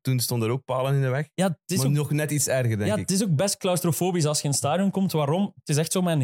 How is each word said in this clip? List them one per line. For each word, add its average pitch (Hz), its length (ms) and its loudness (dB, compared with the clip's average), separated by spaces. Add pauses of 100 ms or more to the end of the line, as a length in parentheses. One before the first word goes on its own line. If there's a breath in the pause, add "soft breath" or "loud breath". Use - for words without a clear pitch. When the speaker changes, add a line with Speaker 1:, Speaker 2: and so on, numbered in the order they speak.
Speaker 1:
toen 131 200 0
stonden 113 280 0
er 120 60 0
ook - 100 -6
palen 131 300 -2
in 139 60 2
de 131 80 0
weg. 139 260 -2
Speaker 2:
Ja, 180 120 2
het 170 200 -2
is 180 120 -4
Speaker 1:
Maar 131 80 0
Speaker 2:
ook, 143 60 2
Speaker 1:
nog 147 180 0
net 151 200 0
iets 147 180 0
erger, 120 280 0
denk 104 120 0
Speaker 2:
ja, 214 60 2
Speaker 1:
ik. 190 60 0
Speaker 2:
het - 100 -4
is 190 120 0
ook 185 140 0
best 196 200 0
claustrofobisch 180 680 0
als 147 120 0
je - 60 -4
in 147 60 -2
het 131 80 0
stadion 180 320 0
komt. 190 220 0
Waarom? 160 460 0
Het - 100 -14
is 147 80 0
echt 160 160 0
zo 185 100 0
met 170 120 2
een 147 100 2